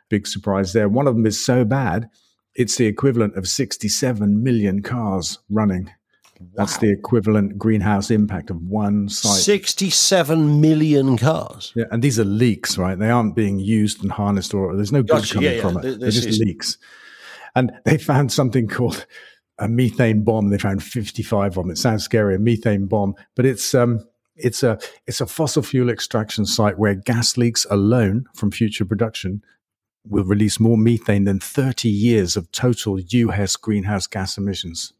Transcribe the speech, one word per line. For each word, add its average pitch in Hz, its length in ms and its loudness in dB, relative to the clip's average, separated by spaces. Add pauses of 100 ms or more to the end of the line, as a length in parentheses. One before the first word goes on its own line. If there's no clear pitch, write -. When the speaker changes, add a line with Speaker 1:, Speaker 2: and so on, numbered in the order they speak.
Speaker 1:
Big 104 180 -2
surprise 98 460 -2
there. 107 160 4
One 131 180 2
of 123 80 2
them 113 100 2
is 107 180 -2
so 127 200 2
bad, 107 460 -2 (460)
it's 120 200 -2
the 117 120 2
equivalent 110 500 0
of 92 100 -6
sixty-seven 107 960 -2
million 104 380 2
cars 101 580 -4 (100)
running. 101 420 0 (640)
That's 104 180 -2
Speaker 2:
Wow. - 80 -8
Speaker 1:
the 107 100 4
equivalent 101 680 0
greenhouse 104 500 0
impact 104 400 0
of 85 140 -6
one 101 460 -2
site. 101 320 -2
Speaker 2:
Sixty-seven 165 1160 2
million 151 560 4
cars? 151 600 -2
Speaker 1:
Yeah, 113 160 -2
and 117 120 -2
these 123 160 2
are 113 60 4
leaks, 107 540 0
right? 92 180 -2
They 107 140 0
aren't 110 240 2
being 101 240 0
used 107 420 0
and 98 100 -2
harnessed, 101 440 -2
or 95 200 -2
there's 101 160 -2
no 139 120 2
good 104 60 -4 (120)
Speaker 2:
Gotcha. 101 140 -4
Speaker 1:
coming 139 160 2
Speaker 2:
Yeah, 120 60 -2
yeah. 113 40 -4
Speaker 1:
from 90 160 0
it. - 60 -4
Speaker 2:
Th-, 127 160 -6
Speaker 1:
They're 123 80 -6
Speaker 2:
this 107 80 2
Speaker 1:
just 120 120 0
Speaker 2:
is 107 120 0
Speaker 1:
leaks. - 380 -4 (800)
And 127 160 2 (140)
they 151 140 4
found 139 320 2
something 127 360 0
called - 380 -4 (540)
a 101 80 -4
methane 113 560 2
bomb. 107 260 2
They 101 80 2
found 98 240 -2
fifty-five 101 760 -4
of 90 60 -4
them. 87 60 -4
It 82 80 -8
sounds 110 260 0
scary, 104 320 2
a 92 40 -2
methane 107 480 0
bomb, 101 260 0 (220)
but 127 100 2
it's, 135 300 0
um, 120 320 2 (280)
it's - 280 -2
a, 113 160 2 (260)
it's - 160 -8
a 113 60 -4
fossil - 340 -2
fuel 123 300 0
extraction 110 560 -4
site 104 320 0
where 101 160 2
gas 117 420 -2
leaks 120 320 0
alone 107 640 2
from 104 160 -2
future 107 360 -2
production 104 580 -4 (640)
will 101 160 0
release 104 360 0
more 113 180 4
methane 110 480 2
than 98 140 0
thirty 131 500 -2
years 104 460 2
of 90 160 -6
total 110 480 -2
U 110 320 0
S 98 260 -2
greenhouse 104 500 -2
gas 95 320 -8
emissions. 90 600 -8